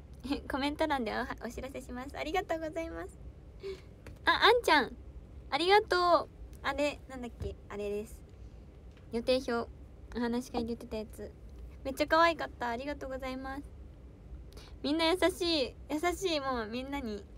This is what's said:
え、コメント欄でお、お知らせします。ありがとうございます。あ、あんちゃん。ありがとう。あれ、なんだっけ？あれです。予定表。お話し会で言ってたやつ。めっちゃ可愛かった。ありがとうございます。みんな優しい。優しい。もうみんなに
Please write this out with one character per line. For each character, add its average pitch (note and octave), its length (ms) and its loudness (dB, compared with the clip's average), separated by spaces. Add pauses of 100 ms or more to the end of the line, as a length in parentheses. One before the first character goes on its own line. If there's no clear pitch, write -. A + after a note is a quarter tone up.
(260)
え、 C4+ 160 0
コ - 160 0
メ C#4 140 4
ン D4+ 40 -2
ト D#4+ 120 4
欄 C4+ 160 2
で G#3+ 100 0
お、 A3+ 80 2 (240)
お A#3 60 -6
知 G3 100 -8
ら C4 80 -8
せ B3+ 120 -8
し - 100 -14
ま B3+ 180 -8
す。 - 80 -8
あ C4+ 60 -4
り D#4 100 -2
が F#4 100 4
と E4+ 140 0
う - 20 -6
ご D#4 120 -4
ざ E4 100 -4
い E4 80 -6
ま E4 180 -8
す。 - 120 -16 (1080)
あ、 D#4+ 180 4
あ G4 80 10
ん A#4+ 120 4
ち F#4+ 60 2
ゃ D4+ 120 8
ん。 - 160 -4 (520)
あ - 80 2
り E4+ 120 4
が G#4 140 10
と F4 420 6
う。 - 40 -14 (340)
あ C4 100 0
れ、 C#4+ 340 0
な C4 80 -10
ん B3 60 -8
だ A#3+ 60 -6
っ A3+ 120 -8
け？ G3 160 -6 (140)
あ G#3 80 -8
れ G#3 140 -4
で G#3 160 -4
す。 - 120 -14 (920)
予 A#3 100 0
定 B3+ 140 6
表。 A#3 340 0 (460)
お A#3 40 0
話 A#3+ 260 0
し - 60 -14
会 A#3+ 100 0
で A3+ 80 -2
言 A#3 60 -2
っ A#3 40 -8
て A#3 80 -12
た A3 100 -6
や G#3+ 80 -4
つ。 - 260 -12 (520)
め C4+ 80 -2
っ - 20 -6
ち D4 80 -2
ゃ D4+ 60 4
可 D#4+ 120 6
愛 E4+ 160 8
か C#4 100 -4
っ - 40 -8
た。 A#3+ 200 -4
あ A#3 60 -2
り C4+ 120 -2
が C#4+ 80 -2
と C#4 100 -8
う C4 60 -6
ご C4 80 -4
ざ C4 100 -4
い C4 80 -4
ま C4+ 200 -6
す。 C#4+ 60 -8 (1200)
み C#4 120 0
ん D#4+ 40 4
な E4 80 4
優 E4+ 100 6 (140)
し E4+ 360 2
い。 - 100 -6 (160)
優 D4+ 80 0 (160)
し E4+ 220 0
い。 - 20 2
も C4 240 0
う G#3 40 -4
み A#3+ 140 -4
ん C4+ 80 -8
な C#4+ 100 -2
に G#3+ 240 -4 (140)